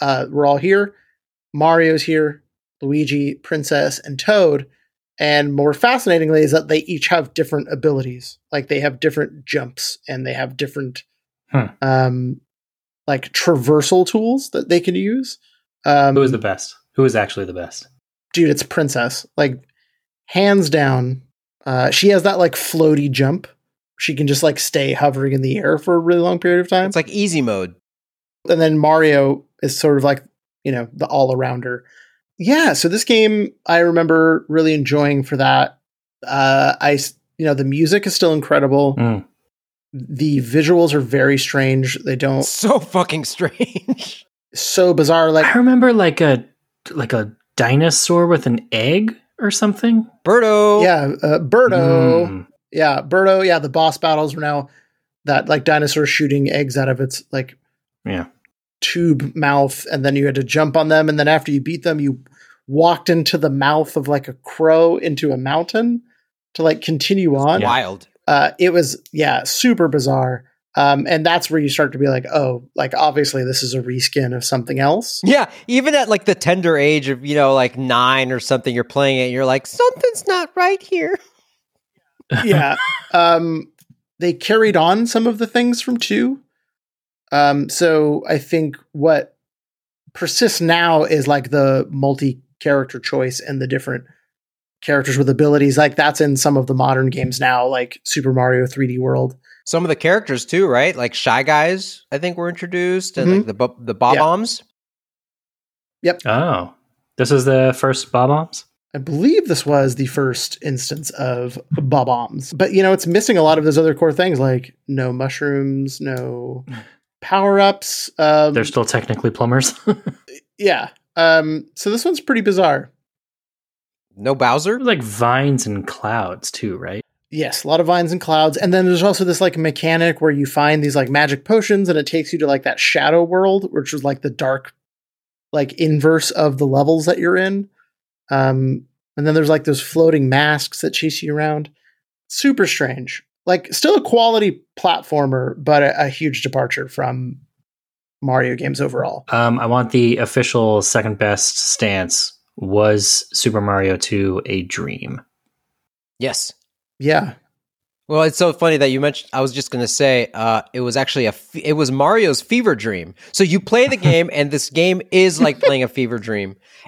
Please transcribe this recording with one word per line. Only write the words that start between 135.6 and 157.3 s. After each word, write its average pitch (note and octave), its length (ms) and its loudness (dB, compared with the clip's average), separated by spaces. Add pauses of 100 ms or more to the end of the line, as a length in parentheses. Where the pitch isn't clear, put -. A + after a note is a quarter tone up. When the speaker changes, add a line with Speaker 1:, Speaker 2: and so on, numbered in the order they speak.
Speaker 1:
inverse D#3 580 2
of D3+ 260 0
the C#3+ 80 0
levels C#3+ 400 2
that F3+ 140 0
you're F3 180 0
in. G3 320 -2 (640)
Um, C3+ 540 0 (300)
and D3 120 -2
then D#3 80 4
there's, D#3 140 2
like, D3+ 160 2
those C#3+ 160 0
floating D#3+ 480 2
masks D3 520 0
that D#3+ 100 -4
chase D#3+ 300 -4
you D3+ 140 -6
around. D3+ 340 -4 (600)
Super C4+ 360 0
strange. C3+ 560 -6 (240)
Like, F3+ 280 0
still F4+ 220 2
a - 60 2
quality A3+ 600 2 (180)
platformer, C#3 760 -2 (100)
but D3 200 4
a, C#3+ 220 0
a C#3 40 -4
huge C#3 320 -6
departure C3 460 -4
from B2+ 540 -8 (800)
Mario B2+ 340 0
games C#3 260 -6
overall. - 480 -6
Speaker 2:
Um, A#2 300 2
I A#2 80 -4
want A#2+ 240 0
the A#2+ 260 4
official A2+ 640 0
second G#2 380 -2
best G#2 400 -2
stance. - 760 -2 (260)
Was G#2 680 0 (100)
Super A2 240 0
Mario G2 360 0
two F#2+ 500 -2
a F#2 160 -4
dream? - 580 -10 (960)
Speaker 3:
Yes. - 360 -6 (460)
Speaker 1:
Yeah. D3+ 360 -2 (720)